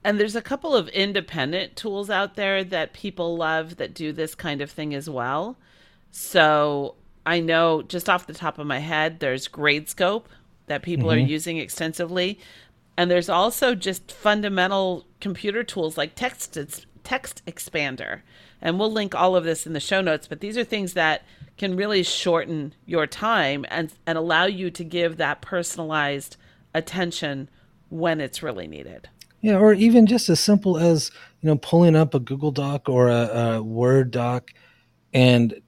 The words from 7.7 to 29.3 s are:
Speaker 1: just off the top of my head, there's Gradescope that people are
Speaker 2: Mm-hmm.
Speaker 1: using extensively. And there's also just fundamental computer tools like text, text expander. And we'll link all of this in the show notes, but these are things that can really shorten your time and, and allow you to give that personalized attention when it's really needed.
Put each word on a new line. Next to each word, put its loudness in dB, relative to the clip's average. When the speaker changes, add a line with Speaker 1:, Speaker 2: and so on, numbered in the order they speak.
Speaker 1:
just -6
off 0
the -16
top -8
of -8
my -4
head, -2
there's -4
Gradescope -2
that -6
people -2
are 4
Speaker 2:
Mm-hmm. 4
Speaker 1:
using -4
extensively. -4
And 2
there's 2
also 2
just -8
fundamental 0
computer -6
tools -6
like -4
text, -8
text -8
expander. -8
And -2
we'll 0
link -4
all 2
of 2
this -4
in -10
the -4
show -2
notes, -2
but -12
these -8
are -2
things -6
that 0
can -2
really 0
shorten -2
your 0
time -2
and, -4
and -2
allow 2
you -4
to -12
give -2
that -4
personalized -6
attention -4
when -2
it's -8
really -8
needed. -16